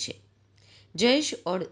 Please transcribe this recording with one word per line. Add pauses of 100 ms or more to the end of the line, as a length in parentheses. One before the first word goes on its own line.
છે. (800)
જયેશ (180)
ઓડ